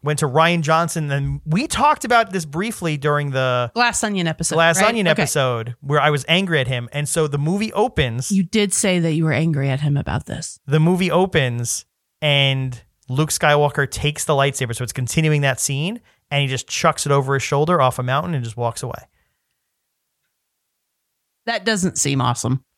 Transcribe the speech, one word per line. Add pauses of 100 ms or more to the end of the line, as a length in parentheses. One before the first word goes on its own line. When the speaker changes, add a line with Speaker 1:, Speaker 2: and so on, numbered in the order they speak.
Speaker 1:
went
to
Rian
Johnson.
And
we
talked
about
this
briefly
during
the
Speaker 2:
Glass
Onion
episode,
Speaker 1:
Glass
Speaker 2:
right?
Speaker 1:
Onion
Speaker 2:
Okay.
Speaker 1:
episode
where
I
was
angry
at
him.
And
so
the
movie
opens.
Speaker 2:
You
did
say
that
you
were
angry
at
him
about
this.
Speaker 1:
The
movie
opens (380)
and (280)
Luke
Skywalker
takes
the
lightsaber.
So
it's
continuing
that
scene. (300)
And
he
just
chucks
it
over
his
shoulder
off
a
mountain
and
just
walks
away. (2500)
Speaker 2:
That
doesn't
seem
awesome. (140)